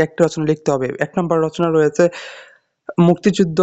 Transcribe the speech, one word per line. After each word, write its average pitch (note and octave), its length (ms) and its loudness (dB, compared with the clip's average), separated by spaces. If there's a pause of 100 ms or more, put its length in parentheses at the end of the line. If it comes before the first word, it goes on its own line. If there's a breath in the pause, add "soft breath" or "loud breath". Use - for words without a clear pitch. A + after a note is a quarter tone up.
একটা - 180 -8
রচনা D#3 260 -4
লিখতে D#3 200 -4
হবে। C3 160 -2 (180)
এক D3+ 120 -8
নম্বর E3+ 280 0
রচনা E3+ 240 -2
রয়েছে D#3 340 2 (1040 loud breath)
মুক্তিযুদ্ধ F3 560 0